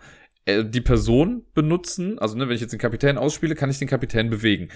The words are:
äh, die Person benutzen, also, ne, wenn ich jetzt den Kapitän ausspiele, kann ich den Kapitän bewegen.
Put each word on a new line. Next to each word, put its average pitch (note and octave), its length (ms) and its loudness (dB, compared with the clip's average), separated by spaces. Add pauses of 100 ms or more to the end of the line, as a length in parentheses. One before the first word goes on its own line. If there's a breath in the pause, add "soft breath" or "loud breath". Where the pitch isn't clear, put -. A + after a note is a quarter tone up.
(440 loud breath)
äh, G#2 200 2
die A#2 160 -2
Person B2+ 720 2
benutzen, F3+ 680 -2
also, G#3+ 160 -4
ne, C3 120 -2
wenn A#2+ 60 0
ich A2+ 60 -4
jetzt A2+ 120 -8
den A2+ 60 -8
Kapitän B2 400 0
ausspiele, D3+ 380 0
kann C#3 140 -2
ich C3+ 80 -4
den C3+ 100 -6
Kapitän A#2 420 0
bewegen. G#2 460 0